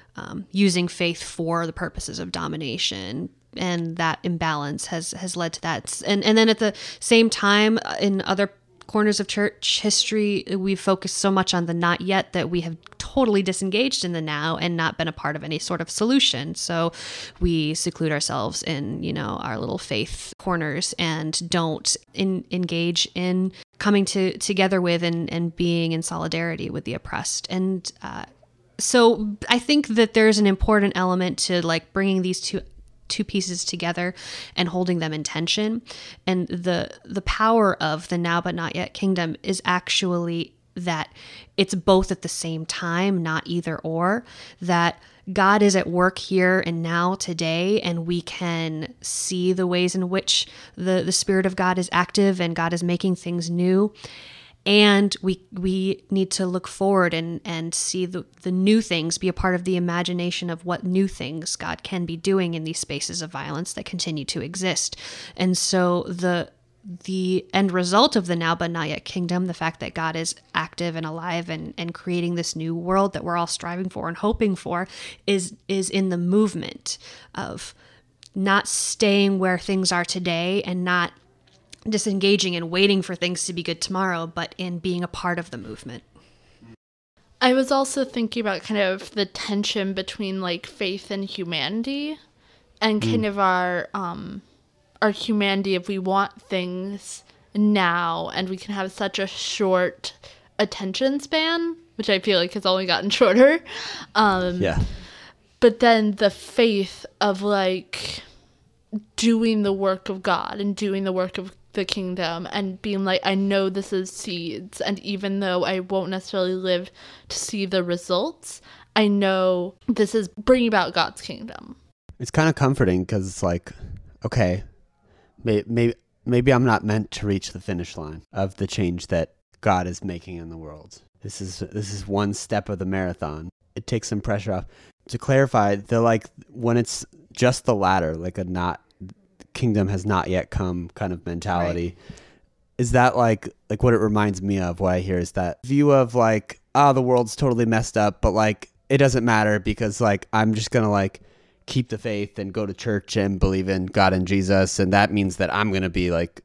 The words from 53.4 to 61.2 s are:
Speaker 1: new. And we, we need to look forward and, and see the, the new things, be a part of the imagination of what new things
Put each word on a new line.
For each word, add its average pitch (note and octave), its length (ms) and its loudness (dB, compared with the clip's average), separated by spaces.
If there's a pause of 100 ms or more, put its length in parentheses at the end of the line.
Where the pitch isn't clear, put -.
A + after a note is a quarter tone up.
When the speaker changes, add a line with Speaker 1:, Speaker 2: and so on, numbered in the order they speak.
Speaker 1:
new. F#3 420 4 (720)
And G3+ 560 6
we, F#3 180 0 (120)
we F#3+ 580 -2
need F#3+ 220 2
to F#3+ 120 0
look F3+ 240 -2
forward F#3+ 460 4
and, E3 300 -4
and E3 300 -6
see - 300 -2
the, F3+ 220 -8 (160)
the F#3 100 -2
new G3+ 300 6
things, E3 340 -2
be F#3 120 -2
a F3 40 2
part F#3 220 0
of F3+ 100 -2
the F#3 120 2
imagination F3 760 -2
of E3 160 -8
what F3 180 -4
new F#3 240 2
things D3+ 480 -6